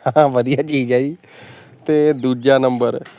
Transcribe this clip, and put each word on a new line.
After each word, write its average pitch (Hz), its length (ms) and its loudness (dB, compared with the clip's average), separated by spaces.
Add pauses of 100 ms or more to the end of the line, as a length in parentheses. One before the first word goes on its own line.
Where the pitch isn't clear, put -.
<laughs> 143 260 2
ਵਧੀਆ 127 320 0
ਚੀਜ਼ 135 300 -2
ਹੈ 123 80 2
ਜੀ। 143 160 -6 (720)
ਤੇ 151 260 2
ਦੂਜਾ 127 460 0
ਨੰਬਰ, 123 460 -2 (140)